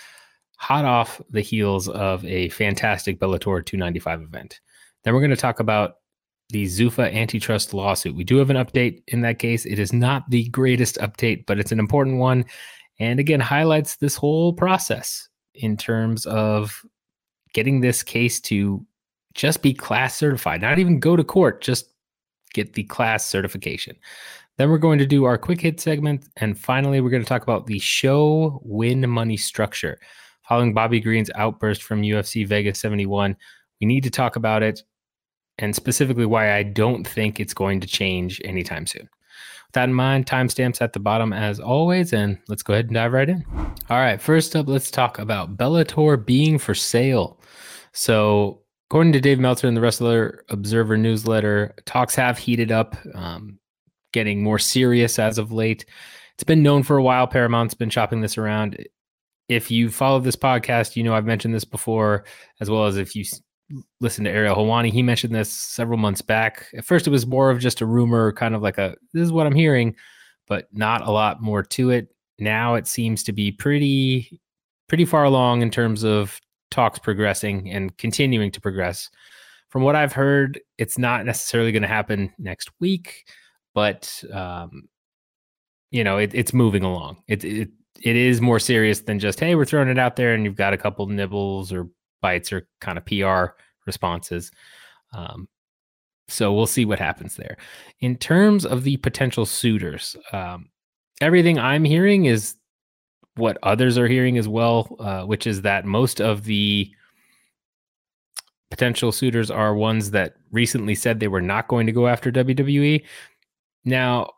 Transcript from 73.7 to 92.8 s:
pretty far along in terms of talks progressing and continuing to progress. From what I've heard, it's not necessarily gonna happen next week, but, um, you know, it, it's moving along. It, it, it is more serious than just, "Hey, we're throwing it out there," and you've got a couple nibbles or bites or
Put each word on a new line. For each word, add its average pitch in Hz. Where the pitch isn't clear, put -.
pretty 165
far 156
along 123
in 113
terms 110
of 107
talks 117
progressing 101
and 95
continuing 117
to -
progress. 95
From 131
what 143
I've 147
heard, 139
it's 110
not 120
necessarily 117
gonna 104
happen 95
next -
week, 180
but, -
um, 87
you 120
know, 98
it, 104
it's 117
moving 110
along. 87
It, 101
it, 107
it 117
is 123
more 120
serious 110
than 104
just, 101
"Hey, 165
we're 139
throwing 143
it 127
out 123
there," 120
and 110
you've 101
got 98
a 95
couple 101
nibbles 98
or 90
bites 90
or 92